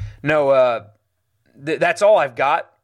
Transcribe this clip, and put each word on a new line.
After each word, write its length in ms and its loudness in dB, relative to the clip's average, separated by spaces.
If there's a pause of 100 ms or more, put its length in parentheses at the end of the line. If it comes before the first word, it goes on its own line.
(220)
no, 280 0
uh, 380 0 (760)
th-, 140 -4
that's 220 -2
all 160 6
I've 180 -2
got 340 -2 (140)